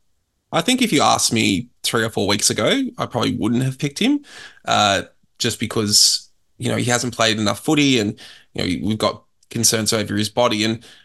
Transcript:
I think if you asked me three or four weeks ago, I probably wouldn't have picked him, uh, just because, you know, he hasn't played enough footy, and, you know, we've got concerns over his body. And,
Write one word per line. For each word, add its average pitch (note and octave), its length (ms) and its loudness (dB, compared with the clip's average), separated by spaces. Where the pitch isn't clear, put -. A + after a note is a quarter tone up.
I D#3+ 120 0
think B3+ 180 0
if A3 140 0
you C3 80 4
asked A#2 280 2
me G#2+ 380 0
three A#2 200 0
or A2+ 60 -2
four G#2+ 180 -2
weeks G#2 220 0
ago, B2 340 0
I - 80 -6
probably A2 320 -2
wouldn't A#2+ 280 -2
have C3 140 -6
picked D3 200 -6
him, C#4+ 260 0
uh, G#2 380 2
just - 220 -4
because, - 680 2
you B2 140 -4
know, A2+ 60 0
he A2+ 100 -2
hasn't A#2+ 280 0
played A2 240 2
enough G#2 220 0
footy, C#3+ 380 2
and, G#2+ 200 -2
you - 80 -4
know, F#2 260 -4
we've A2 80 -2
got G#2+ 280 -2
concerns A2 420 0
over G#2 240 -2
his G#2+ 140 -2
body. A2+ 340 0
And, A2+ 180 -2